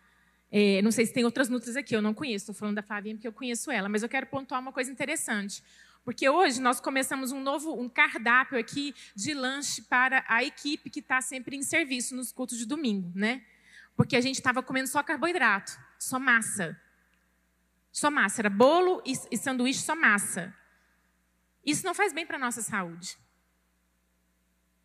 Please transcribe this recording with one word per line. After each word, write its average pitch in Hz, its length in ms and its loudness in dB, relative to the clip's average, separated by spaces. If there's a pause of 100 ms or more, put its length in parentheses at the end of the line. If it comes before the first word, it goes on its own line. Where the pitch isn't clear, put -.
(520)
É, 202 300 6
não 220 100 4
sei 233 140 4
se 220 80 -6
tem 247 120 2
outras 240 220 2
nutris 240 280 -4
aqui, 269 200 -2
eu 214 60 2
não 214 120 0
conheço, 214 340 -6
tô 214 60 -10
falando 208 220 -4
da 214 60 -4
Flavinha 208 340 -8
porque 220 120 -12
eu 220 60 -8
conheço 247 360 -6
ela, 202 180 -2
mas 208 140 0
eu 233 80 -4
quero 269 160 -2
pontuar 269 340 -6
uma 254 120 -8
coisa 254 200 -4
interessante. 254 720 -4 (400)
Porque 247 240 0
hoje 285 320 4
nós 254 200 2
começamos 269 520 -2
um 277 100 -6
novo, 277 380 -4
um 247 80 -4
cardápio 254 680 2
aqui 285 380 -4 (200)
de 214 180 -6
lanche 269 500 -4
para 254 440 2
a 226 160 2
equipe 294 460 -6
que 285 120 -10
tá 262 200 0
sempre 262 340 -8
em 277 60 -8
serviço 262 540 -2
nos 247 160 -8
cultos 247 260 -6
de 233 80 -6
domingo, 214 480 -2
né? 220 300 -2 (520)
Porque - 200 2
a 247 60 6
gente 262 200 -2
tava 254 220 0
comendo 262 240 -2
só 285 160 0
carboidrato, 269 760 0 (220)
só - 180 -6
massa. 226 640 2 (1120)
Só - 180 0
massa, 240 320 2
era 214 80 2
bolo 311 560 6
e, 262 80 -4 (160)
e 247 80 -4
sanduíche, 254 440 0
só 311 140 -2
massa. 202 600 2 (1120)
Isso 294 200 0
não 359 80 0
faz 392 200 0
bem 320 120 -6
pra 330 120 -8
nossa 247 240 -4
saúde. 180 560 -6 (1700)